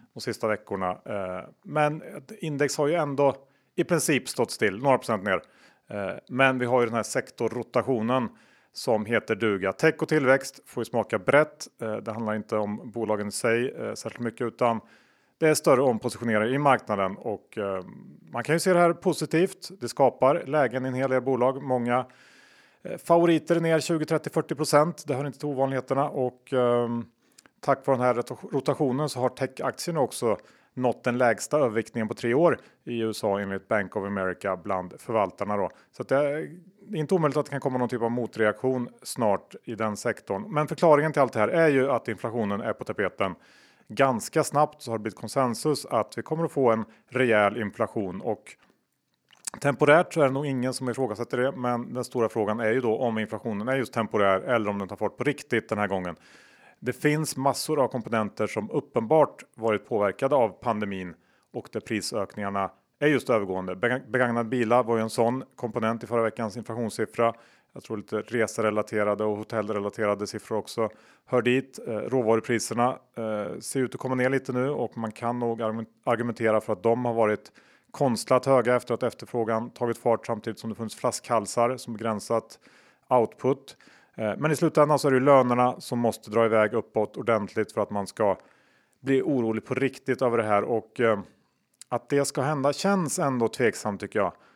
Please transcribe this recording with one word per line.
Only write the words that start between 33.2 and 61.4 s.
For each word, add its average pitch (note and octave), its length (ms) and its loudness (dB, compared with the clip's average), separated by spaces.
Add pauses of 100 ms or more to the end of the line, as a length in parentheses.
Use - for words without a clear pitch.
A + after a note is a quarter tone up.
A G2+ 160 0
enligt G2 280 -6
Bank G2+ 280 -2
of G2+ 80 -4
America F#2+ 540 -4
bland F2+ 440 -6
förvaltarna G#2 560 -2
då. F#2 120 -2 (220)
Så - 100 -10
att A2 60 -12
det C3 80 0
är D3 340 -2 (460)
inte D#3 200 -2
omöjligt D3+ 220 2
att C#3+ 80 2
det - 60 -14
kan C#3 80 -4
komma C3 180 -2
någon B2 120 0
typ A#2 120 -4
av A#2 100 0
motreaktion A#2+ 760 0 (140)
snart G#2 600 -2
i A2+ 120 -10
den G#2+ 220 -2
sektorn. G2+ 560 -6
Men D3+ 140 0
förklaringen D3+ 440 4
till C#3+ 100 2
allt B2 120 2
det A#2+ 60 -2
här G#2+ 80 4
är E3 200 4
ju C#3 240 4
att A#2+ 160 -2
inflationen G#2+ 540 -2
är A#2 120 -2
på - 100 -12
tapeten. F#2+ 520 -2 (520)
Ganska C3 560 2
snabbt - 380 0
så A#2+ 100 -10
har A2+ 60 -2
det G#2+ 40 -8
blivit G#2 180 -8
konsensus B2 640 -2
att - 320 -2
vi A#2 40 -6
kommer D#3+ 240 -4
att D3+ 60 -4
få B2+ 200 4
en A2 140 0 (240)
rejäl A2 480 4
inflation G2+ 640 -4
och - 340 -8 (1080)
temporärt D3 520 4
så E3 80 2
är C#3+ 40 6
det C3 60 4
nog C#3 140 -2
ingen C3 280 -2
som B2+ 160 -6
ifrågasätter A#2 480 -4
det, C3 140 0
men B2 420 -4
den B2 100 -4
stora A#2 260 0
frågan G#2+ 300 -2
är A2 120 0
ju B2+ 100 0
då A2+ 160 2
om A#2 200 -2
inflationen G#2+ 500 -6
är C3 80 0
just B2+ 180 -4
temporär G2+ 480 2
eller A2+ 280 0
om G2+ 100 -2
den G2 80 -6
tar G2 80 -12
fart G#2 220 -4
på B2+ 60 -4
riktigt C3+ 460 -2
den G#2 80 -2
här G#2 100 0
gången. F2+ 280 -4 (640)
Det A#2+ 140 -4
finns D3+ 440 -2
massor C#3 460 0
av A#2+ 40 2
komponenter A2 600 -2
som G#2+ 240 -6
uppenbart C#3+ 720 2 (120)
varit A2 320 -2
påverkade A2+ 480 0
av A#2 140 4
pandemin G2+ 640 -6 (380)